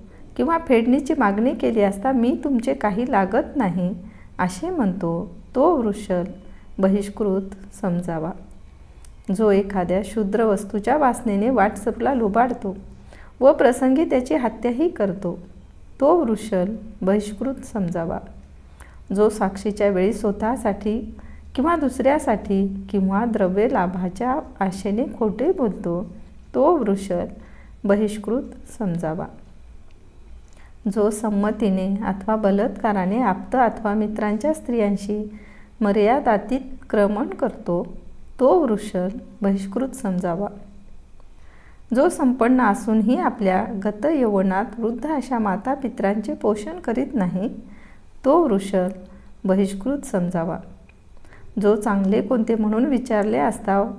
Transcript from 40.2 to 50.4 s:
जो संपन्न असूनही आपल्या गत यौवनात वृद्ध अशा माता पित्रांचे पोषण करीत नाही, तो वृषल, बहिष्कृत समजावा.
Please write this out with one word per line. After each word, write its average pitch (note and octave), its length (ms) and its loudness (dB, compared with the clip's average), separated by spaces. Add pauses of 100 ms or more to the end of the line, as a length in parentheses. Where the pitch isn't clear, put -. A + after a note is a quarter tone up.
जो C#4 140 6
संपन्न C4 540 2
असूनही G#3+ 540 2
आपल्या G#3+ 500 0 (180)
गत G#3 220 -2
यौवनात G#3+ 760 2
वृद्ध A#3+ 300 -4
अशा C4+ 280 -2
माता G#3+ 360 0
पित्रांचे A3+ 600 -2
पोषण A#3+ 440 -2
करीत A#3+ 360 -4
नाही, F#3 360 -2 (760)
तो D4+ 180 6
वृषल, G3 460 0 (560)
बहिष्कृत G3 540 0
समजावा. F3 600 -2 (1040)